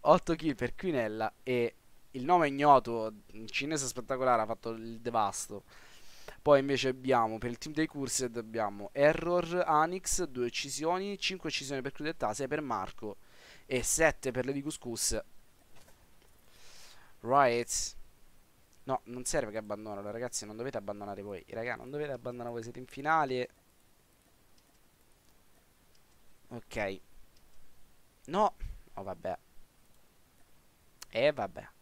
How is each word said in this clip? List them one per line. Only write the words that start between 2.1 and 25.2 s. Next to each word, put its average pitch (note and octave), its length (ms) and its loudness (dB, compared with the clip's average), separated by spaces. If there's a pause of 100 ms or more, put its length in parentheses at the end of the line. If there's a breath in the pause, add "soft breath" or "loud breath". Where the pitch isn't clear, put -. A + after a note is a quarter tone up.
il C3 120 -6
nome E3 240 6
ignoto, A#2+ 680 6 (200)
un G#2+ 140 -10
cinese C#3+ 400 -2
spettacolare, B2 560 2
ha - 20 0
fatto A2+ 240 -6
il A2+ 300 -8
devasto. A2 640 -2 (800 loud breath)
Poi C#3+ 180 10
invece C3+ 300 2
abbiamo B2+ 500 2
per A#2 100 -4
il A#2+ 80 -6
team D#3 160 -10
dei D#3 140 2
Cursed B2+ 500 -4
abbiamo A2 540 -4
Error, E3 760 4
Anix, E3+ 600 2
due B2 200 -2
uccisioni, E3 720 -4
cinque F3+ 320 -4
uccisioni C#3 320 -4
per C3+ 120 -6
Crudeltà, D3+ 400 -2
sei C3+ 140 -4
per D3+ 140 -2
Marco G#2+ 560 -6 (480 loud breath)
e B2+ 160 0
sette D3 500 2
per B2 140 -2
Lady C3+ 160 -4
Cuscus. A#2+ 580 -2 (2000 loud breath)
Right. A#2+ 760 4 (920)
No, C3 180 -2
non B2 200 -10
serve B2 260 0
che G#2+ 60 -4
abbandonano, G#2 540 -6
ragazzi, A#2 340 -6
non G#2+ 100 -12
dovete A#2+ 220 -6
abbandonare G2+ 440 -8
voi. G2 280 -8
Raga, A#2 260 -6
non - 140 -14
dovete D3 240 -6
abbandonare A#2+ 400 -8
voi, A#2 100 -6
siete A#2+ 160 -12
in B2+ 60 -12
finale. C#3 640 0 (3000)